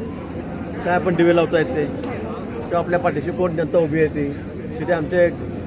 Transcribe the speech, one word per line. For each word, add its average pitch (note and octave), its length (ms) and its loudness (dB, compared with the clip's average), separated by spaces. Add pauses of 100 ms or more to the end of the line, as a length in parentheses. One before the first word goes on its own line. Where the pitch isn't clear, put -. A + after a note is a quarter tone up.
(840)
काय F3 100 2
आपण E3+ 200 2
दिवे E3+ 200 6
लावतायत D#3+ 300 4
ते, C#3+ 200 0
किंवा - 960 -4
आपल्या F3 200 0
पाठीशी F3 320 0
कोण E3+ 240 0
जनता E3 220 0
उभी D#3+ 220 2
आहे D#3 80 6
ती. D3 280 -2 (440)
तिथे E3 140 0
आमचे E3 720 2